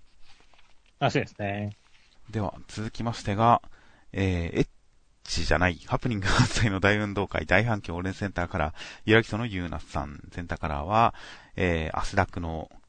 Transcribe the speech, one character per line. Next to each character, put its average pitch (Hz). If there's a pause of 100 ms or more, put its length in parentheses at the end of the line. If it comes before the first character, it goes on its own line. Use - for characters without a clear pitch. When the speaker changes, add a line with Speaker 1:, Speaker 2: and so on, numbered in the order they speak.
(1000)
Speaker 1:
楽 131
し -
み 131
で -
す -
ね。 104 (520)
Speaker 2:
で 107
は、 98 (140)
続 110
き -
ま 113
し -
て 101
が、 117 (500)
え 90
ー、 -
エ -
ッ - (560)
チ -
じ -
ゃ 78
な 90
い、 80 (100)
ハ 127
プ 131
ニ 113
ン 101
グ 95
満 110
載 110
の 95
大 101
運 104
動 95
会、 82
大 95
反 110
響 85
応 90
援 95
セ 101
ン 92
タ 87
ー -
か 95
ら、 76 (320)
ゆ 107
ら 113
ぎ 107
そ 104
の 117
ゆ 92
う 82
な -
さ -
ん、 71 (120)
セ 87
ン 82
タ 80
ー -
カ 82
ラ 76
ー -
は、 107 (420)
え 85
ー、 -
汗 98
だ 92
く -
の 80 (200)